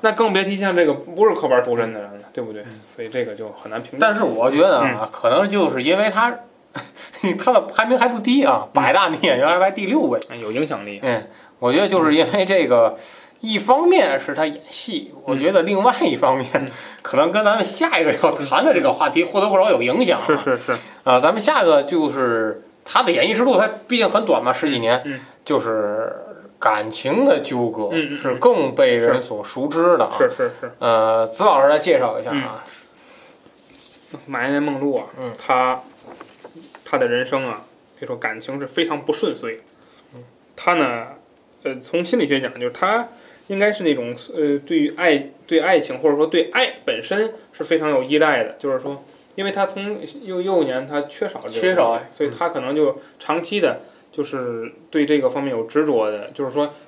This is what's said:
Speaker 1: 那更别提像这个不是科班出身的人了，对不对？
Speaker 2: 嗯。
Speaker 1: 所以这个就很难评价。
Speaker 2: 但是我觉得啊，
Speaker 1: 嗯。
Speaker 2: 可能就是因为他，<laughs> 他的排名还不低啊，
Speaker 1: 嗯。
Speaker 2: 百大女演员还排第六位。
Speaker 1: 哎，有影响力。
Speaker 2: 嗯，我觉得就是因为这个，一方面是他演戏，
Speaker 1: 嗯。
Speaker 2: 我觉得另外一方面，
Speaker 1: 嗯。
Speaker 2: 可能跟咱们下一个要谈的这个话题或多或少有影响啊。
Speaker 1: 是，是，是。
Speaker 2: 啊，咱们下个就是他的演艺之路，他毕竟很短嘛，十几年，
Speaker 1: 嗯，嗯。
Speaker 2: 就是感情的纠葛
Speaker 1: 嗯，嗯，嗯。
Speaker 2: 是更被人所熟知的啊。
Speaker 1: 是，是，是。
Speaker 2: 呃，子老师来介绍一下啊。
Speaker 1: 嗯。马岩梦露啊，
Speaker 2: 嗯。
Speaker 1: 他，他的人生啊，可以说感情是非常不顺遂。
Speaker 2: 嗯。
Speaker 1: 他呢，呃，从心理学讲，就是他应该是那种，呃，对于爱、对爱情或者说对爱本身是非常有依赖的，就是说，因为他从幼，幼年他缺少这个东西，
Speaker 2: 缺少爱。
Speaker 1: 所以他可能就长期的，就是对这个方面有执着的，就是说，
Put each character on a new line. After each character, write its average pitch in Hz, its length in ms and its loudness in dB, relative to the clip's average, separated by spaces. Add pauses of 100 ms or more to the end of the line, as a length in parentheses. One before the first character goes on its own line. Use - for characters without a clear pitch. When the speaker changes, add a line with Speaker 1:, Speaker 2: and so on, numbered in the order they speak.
Speaker 1:
那 220 100 4
更 214 220 0
别 190 100 2
提 196 140 -2
像 190 180 0
这 175 100 4
个 143 80 2
不 175 360 2
是 175 60 2
科 151 120 -2
班 123 160 4
出 123 140 0
身 113 160 -2
的 107 80 -10
人 101 160 -14
了， 107 60 -20 (100)
对 123 100 -6
不 110 80 -10
对？ 107 120 -14
Speaker 2:
嗯。 107 180 -18 (120)
Speaker 1:
所 117 120 -12
以 - 20 -12
这 120 160 -4
个 107 100 -6
就 107 160 -10
很 107 220 -16
难 113 100 -6
评 - 160 -14
价。 - 40 -
Speaker 2:
但 214 120 4
是 214 120 0
我 131 260 0
觉 143 60 0
得 180 220 4
啊， 127 240 0
Speaker 1:
嗯。 113 60 -6
Speaker 2:
可 - 200 -2
能 185 200 2
就 190 220 0
是 131 120 -4
因 170 140 2
为 208 120 2
他， 233 300 0 (340)
<laughs> - 640 -6
他 - 140 2
的 233 100 6
排 - 240 -2
名 240 140 2
还 240 80 4
不 240 120 -2
低 247 240 2
啊， 120 220 2
Speaker 1:
嗯。 - 80 -18
Speaker 2:
百 254 180 2
大 185 180 4
女 156 120 -4
演 143 160 2
员 139 100 2
还 175 120 2
排 190 100 4
第 196 160 -6
六 254 160 0
位。 147 180 -2 (100)
Speaker 1:
哎， 120 80 -14
有 110 140 -8
影 139 140 -2
响 113 200 -8
力。 101 180 -12
Speaker 2:
嗯， 117 240 -2 (320)
我 123 120 2
觉 151 80 4
得 202 80 4
就 185 160 2
是 151 120 4
因 160 160 4
为 202 140 0
这 185 200 2
个， 117 320 4 (440)
一 220 180 -2
方 269 280 2
面 277 320 4
是 147 140 -8
他 156 140 0
演 147 220 -10
戏， 156 440 -8
Speaker 1:
嗯。 - 120 -20
Speaker 2:
我 143 100 -2
觉 - 160 2
得 190 100 4
另 196 220 0
外 240 180 4
一 156 140 2
方 131 220 2
面， 127 180 -6
Speaker 1:
嗯。 135 160 -2 (320)
Speaker 2:
可 - 140 -2
能 160 140 4
跟 214 140 2
咱 208 100 4
们 214 80 0
下 320 360 0
一 165 40 2
个 151 80 2 (120)
要 151 80 4
谈 147 340 0
的 320 80 6
这 170 80 4
个 139 120 2
话 147 160 0
题 165 140 2
或 - 160 -2
多 208 100 2
或 196 80 4
少 202 120 4
有 123 140 2
影 160 200 2
响 175 160 2
啊。 - 60 -6
Speaker 1:
是， 151 120 2
是， 131 200 0
是。 117 200 -4 (260)
Speaker 2:
啊， 127 160 4
咱 - 120 6
们 214 80 -2
下 208 240 2
个 151 200 6
就 156 260 0
是 117 540 -2 (200)
他 - 200 0
的 190 80 2
演 170 180 2
艺 226 40 0
之 226 100 0
路， 247 140 4
他 208 120 2 (180)
毕 240 100 -2
竟 208 120 2
很 220 160 0
短 123 180 2
嘛， 123 80 2
十 147 200 -2
几 123 80 -2
年， 120 260 2
Speaker 1:
嗯， 143 80 -8
嗯。 131 60 -10 (240)
Speaker 2:
就 143 160 0
是 110 540 -4 (440)
感 107 320 0
情 165 360 0
的 277 160 4
纠 120 280 -4
葛 107 220 -6
Speaker 1:
嗯， 151 220 -4
嗯， - 0 -
嗯。 143 40 -8
Speaker 2:
是 127 180 -4
更 160 380 2
被 131 220 4
人 120 260 2
所 107 220 -10
熟 135 240 -6
知 165 300 2
的 117 80 2
啊。 110 120 -6
Speaker 1:
是， 127 120 4
是， 120 220 -4 (100)
是。 120 180 -10
Speaker 2:
呃， 113 480 2
子 175 160 -4
老 147 180 6
师 139 60 6
来 151 100 4
介 147 220 2
绍 120 180 -2
一 110 60 -6
下 120 80 -6
啊。 120 320 -6 (1500)
Speaker 1:
嗯。 127 120 -16
马 127 220 -4
岩 143 160 0
梦 143 160 -4
露 139 160 0
啊， 117 100 -4 (140)
Speaker 2:
嗯。 123 180 -10
Speaker 1:
他， 127 440 0 (1040)
他 143 140 -2
的 127 80 2
人 123 180 -2
生 135 220 -4
啊， 110 160 -10 (340)
可 143 80 -14
以 - 20 -14
说 123 80 -10
感 113 240 -8
情 135 200 -10
是 135 80 -10
非 165 180 -2
常 151 160 -6
不 - 100 -2
顺 147 240 -2
遂。 113 260 -10 (520)
Speaker 2:
嗯。 123 100 -20 (320)
Speaker 1:
他 175 200 2
呢， 123 320 0 (560)
呃， 135 140 -6
从 170 280 -4
心 240 140 0
理 151 80 0
学 139 120 2
讲， 127 140 -4
就 123 140 -6
是 120 40 -4
他 220 360 -2 (400)
应 196 100 -6
该 208 140 2
是 208 120 -8
那 151 120 2
种， 120 200 -6 (200)
呃， 147 240 0
对 165 180 -2
于 147 180 2
爱、 156 340 0 (180)
对 165 120 2
爱 170 200 2
情 127 200 -6
或 151 100 2
者 143 60 2
说 156 120 2
对 165 240 0
爱 247 240 0 (100)
本 - 180 -4
身 220 300 -4 (200)
是 - 100 -10
非 156 160 0
常 151 100 -2
有 131 140 2
依 143 160 0
赖 143 240 2
的， - 160 -6
就 139 120 -4
是 127 80 -2
说， 139 240 -10 (320)
因 196 100 -6
为 196 60 -2
他 196 140 -2
从 202 340 -8 (240)
幼， 185 180 -6
幼 180 220 2
年 131 220 -4
他 143 180 -4
缺 - 240 -6
少 - 120 -12
这 - 80 -14
个 - 20 -10
东 - 20 -12
西， 226 80 -6
Speaker 2:
缺 185 140 2
少 170 200 4
爱。 - 180 -6
Speaker 1:
所 151 140 -4
以 139 40 -4
他 170 200 -4
可 165 100 -6
能 131 160 -4
就 151 240 2 (200)
长 165 240 -2
期 202 160 -4
的， 147 200 0 (320)
就 147 120 -6
是 120 500 -8 (160)
对 147 160 2
这 147 140 2
个 131 100 2
方 135 140 -4
面 139 80 -4
有 113 120 -4
执 147 220 0
着 110 260 0
的， 104 220 -10
就 139 120 -6
是 127 60 -6
说， 147 220 -2 (140)